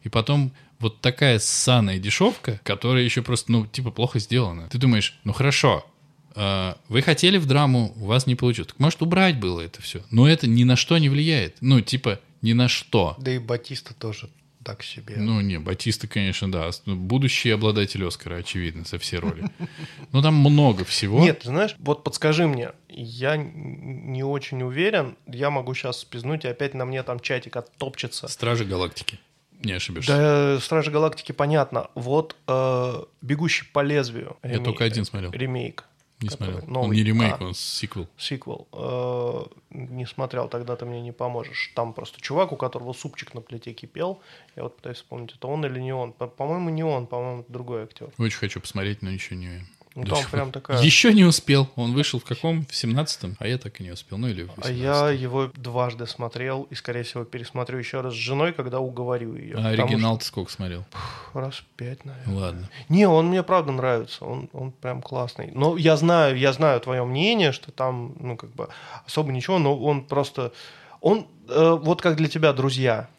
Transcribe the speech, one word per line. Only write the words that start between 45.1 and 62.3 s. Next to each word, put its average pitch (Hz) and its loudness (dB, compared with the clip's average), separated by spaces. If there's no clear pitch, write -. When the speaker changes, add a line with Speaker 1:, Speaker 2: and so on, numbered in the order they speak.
Speaker 2:
это 123 -10
он 151 -4
или 127 -6
не 131 -6
он. 123 -6
По-, 123 -10
по-моему, 165 -4
не 160 -4
он, 131 -2
по-моему, 123 -6
это 123 -20
другой 120 -8
актёр. - -16
Speaker 1:
Очень 113 0
хочу 95 -6
посмотреть, 101 -6
но 95 -6
ещё 95 -8
не 90 -12
Speaker 2:
Ну, 127 -8
Speaker 1:
до 98 -4
Speaker 2:
там 151 2
Speaker 1:
сих 135 -2
пор. 143 -2
Speaker 2:
прям 135 -6
такая 135 -2
Speaker 1:
Ещё 160 8
не 208 10
успел. 139 6
Он 120 0
вышел 131 0
в - -20
каком? 160 -2
В - -16
семнадцатом? 117 -4
А 107 -6
я 127 -2
так - -14
и - -10
не 90 -12
успел. 87 -14
Ну, 123 -2
или 90 -4
в 95 -14
Speaker 2:
А 127 -6
я 127 -2
Speaker 1:
восемнадцатом. 147 2
Speaker 2:
его 131 -4
дважды 120 -4
смотрел 127 -8
и, 139 -14
скорее 120 -8
всего, 120 -8
пересмотрю 123 -8
ещё 127 -8
раз 127 -8
с - -10
женой, 135 -2
когда 127 -6
уговорю 123 -6
её. - -10
Speaker 1:
А 110 0
Speaker 2:
Потому 117 2
Speaker 1:
оригинал 113 2
Speaker 2:
что 110 -6
Speaker 1:
ты - -8
сколько - -8
смотрел? 90 -8
Speaker 2:
Пф, - -14
раз 135 -8
пять, 123 -12
наверное. 127 -8